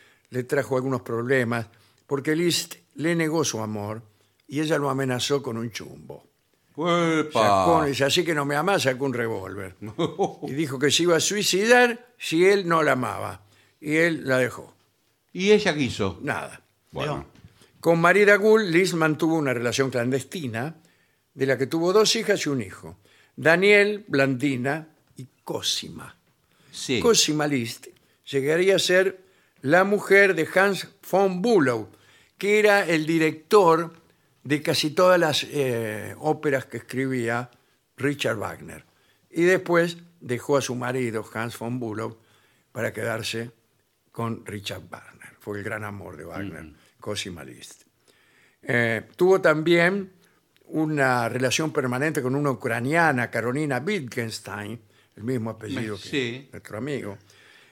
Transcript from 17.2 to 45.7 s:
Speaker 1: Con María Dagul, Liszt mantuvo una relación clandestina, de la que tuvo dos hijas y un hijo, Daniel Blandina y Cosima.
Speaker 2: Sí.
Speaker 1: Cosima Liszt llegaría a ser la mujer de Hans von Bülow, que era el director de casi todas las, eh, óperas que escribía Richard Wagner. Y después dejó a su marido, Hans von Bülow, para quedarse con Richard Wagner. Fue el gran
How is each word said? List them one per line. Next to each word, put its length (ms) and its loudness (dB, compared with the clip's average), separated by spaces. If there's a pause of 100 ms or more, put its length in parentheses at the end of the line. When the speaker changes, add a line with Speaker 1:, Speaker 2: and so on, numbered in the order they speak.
Speaker 1:
Con 200 2
María 280 6
Dagul, 440 6
Liszt 220 2
mantuvo 420 2
una 180 0
relación 380 0
clandestina, 880 -4 (560)
de 120 -2
la 120 2
que 100 -2
tuvo 240 0
dos 240 4
hijas 300 0
y 40 -2
un 120 -2
hijo, 360 -14 (380)
Daniel 720 4
Blandina 800 0 (300)
y 100 -16 (160)
Cosima. 720 -8 (560)
Speaker 2:
Sí. 300 -4
Speaker 1:
Cosima 440 2
Liszt 420 -4 (440)
llegaría 460 2
a 20 2
ser 420 2 (400)
la 220 4
mujer 500 4
de 220 0
Hans 320 2 (240)
von 300 2
Bülow, 480 2 (480)
que 220 2
era 280 4
el 180 0
director 880 4 (500)
de 180 -2
casi 300 0
todas 280 6
las, 300 2
eh, 680 -4
óperas 460 -2
que 120 -12
escribía 720 -4 (480)
Richard 400 -2
Wagner. 480 -12 (440)
Y 140 -2
después 540 2 (240)
dejó 360 -2
a 40 4
su 140 -6
marido, 580 -4
Hans 260 -6
von 200 -6
Bülow, 380 -8 (540)
para 220 -4
quedarse 580 -6 (600)
con 340 -8
Richard 440 -10
Wagner. 500 -20
Fue 180 -10
el 60 -10
gran 200 -8